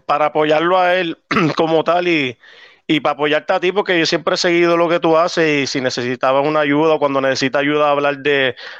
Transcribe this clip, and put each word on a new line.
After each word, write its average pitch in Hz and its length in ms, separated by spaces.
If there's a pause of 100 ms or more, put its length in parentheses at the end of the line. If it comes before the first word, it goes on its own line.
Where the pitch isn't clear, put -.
para 147 220
apoyarlo 156 500
a 180 180
él 175 220 (120)
<clears throat> 156 260
como 160 280
tal 175 240
y, 143 300 (480)
y 156 140
para 147 140
apoyarte 151 400
a 185 60
ti, 180 120
porque 185 260
yo 160 80
siempre 175 300
he - 20
seguido 170 400
lo 170 120
que 170 100
tú 165 180
haces 160 460
y 127 40
si 143 140
necesitabas 131 640
una 156 140
ayuda 151 360
o 151 40
cuando 139 220
necesitas 135 400
ayuda 147 260
a 147 40
hablar 143 280
de 135 360 (240)